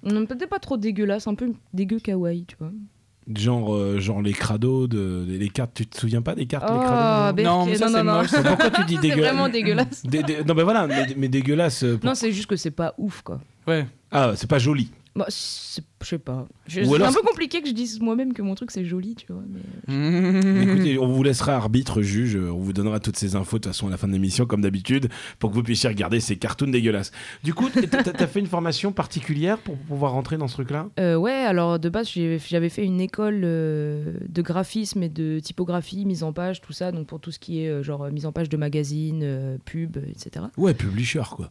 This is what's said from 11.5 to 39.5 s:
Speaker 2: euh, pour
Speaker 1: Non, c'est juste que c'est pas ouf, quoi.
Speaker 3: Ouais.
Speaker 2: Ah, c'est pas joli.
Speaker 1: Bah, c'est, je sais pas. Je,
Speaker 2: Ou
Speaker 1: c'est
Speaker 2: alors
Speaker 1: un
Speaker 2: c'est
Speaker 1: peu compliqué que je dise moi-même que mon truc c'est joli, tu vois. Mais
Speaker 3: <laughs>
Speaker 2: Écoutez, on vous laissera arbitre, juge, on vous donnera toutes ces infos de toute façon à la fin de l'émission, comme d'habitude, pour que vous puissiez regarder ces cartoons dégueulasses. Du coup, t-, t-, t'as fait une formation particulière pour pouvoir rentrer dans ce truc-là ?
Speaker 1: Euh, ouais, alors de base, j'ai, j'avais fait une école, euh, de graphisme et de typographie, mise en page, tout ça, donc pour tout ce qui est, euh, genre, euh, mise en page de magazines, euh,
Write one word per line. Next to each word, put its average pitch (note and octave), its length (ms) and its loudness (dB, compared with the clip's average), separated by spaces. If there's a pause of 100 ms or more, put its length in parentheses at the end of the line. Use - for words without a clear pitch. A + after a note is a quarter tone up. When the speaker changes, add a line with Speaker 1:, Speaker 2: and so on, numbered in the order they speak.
Speaker 2:
euh, A#2+ 140 4
pour A3 100 0
Speaker 1:
Non, C4 60 2
c'est A3+ 180 0
juste G3+ 140 -4
que G3+ 100 0
c'est E3 140 -4
pas E3 260 -4
ouf, F#3+ 240 -6
quoi. - 200 -10 (260)
Speaker 3:
Ouais. D#3+ 200 2 (240)
Speaker 2:
Ah, C3 240 4
c'est A2+ 140 -6
pas D3 100 4
joli. B2+ 320 2 (240)
Speaker 1:
Bah, G3 140 -2
c'est, - 540 -10 (180)
je - 60 -10
sais E3+ 120 -6
pas. C3 280 -8 (220)
Je, E3 120 -4
Speaker 2:
Ou G#3 40 2
Speaker 1:
c'est C#3+ 100 6
Speaker 2:
alors E3+ 140 6
Speaker 1:
un - 20 6
Speaker 2:
c'est C#4 100 6
Speaker 1:
peu G4+ 60 2
compliqué E4 340 0
que D4 80 -6
je B3+ 60 -2
dise A3 260 -4
moi-même A#3 340 0
que A#3 80 -10
mon G3 120 -2
truc A#3 160 -10
c'est F#3 140 -6
joli, F#3 320 -6
tu - 160 -20
vois. F#3 100 -10 (460)
Mais F#3 760 4
Speaker 3:
<laughs> - 0 -
Speaker 2:
Écoutez, F#3+ 340 4
on B2+ 120 2
vous C3 160 4
laissera C#3 320 2
arbitre, A2 460 2
juge, G#2 340 2
on F2 220 -2
vous F#2+ 140 -2
donnera G#2 280 0
toutes G#2 160 -4
ces G2 180 -2
infos G2 240 -2
de G#2 60 -4
toute F#2+ 80 -6
façon G2 160 -4
à - 20 -2
la F2+ 60 -2
fin G2+ 100 -2
de G2 60 2
l'émission, F#2+ 340 2
comme G#2+ 140 0
d'habitude, G2+ 480 0 (320)
pour A2 100 0
que G2+ 60 0
vous A#2+ 80 2
puissiez A#2 240 0
regarder G#2 320 2
ces G#2+ 160 -2
cartoons A#2 320 -2
dégueulasses. A2+ 420 2 (320)
Du D#3 100 -2
coup, B3 160 0
t-, B3+ 200 2
t-, - 0 - (240)
t'as F3 160 2
fait - 100 -2
une G3+ 80 0
formation E3+ 460 -2
particulière E3+ 680 0
pour E3+ 180 -8
pouvoir C#3 360 -2
rentrer C3 240 -2
dans D#3 100 -2
ce B2 80 -4
truc-là ? C#3+ 340 -4 (120)
Speaker 1:
Euh, E3+ 160 4
ouais, G3 160 2
alors F3 480 2
de E3 80 -2
base, G#3+ 220 -2
j'ai, E3 360 0
j'avais E3+ 220 2
fait G#3 160 -2
une F#3 160 0
école, G#3 420 -2
euh, D#3 680 -2 (160)
de F3 140 -2
graphisme F#3+ 600 -2
et E3+ 60 -2
de D#3 320 -2
typographie, F3 640 -6
mise F#3 180 -2
en D#3+ 100 -4
page, F3+ 280 -4
tout - 140 -16
ça, F3+ 180 -6
donc D#3+ 160 -6
pour D#3+ 100 -12
tout E3 140 -12
ce - 80 -14
qui D#3+ 240 -6
est, D#3+ 40 -2
euh, D3 140 -2
genre, C#3+ 220 -6
euh, C#3+ 80 -6
mise D3 140 -6
en D#3 60 -4
page D#3+ 180 -2
de D#3 60 -2
magazines, D3+ 680 -2
euh, C3+ 400 -4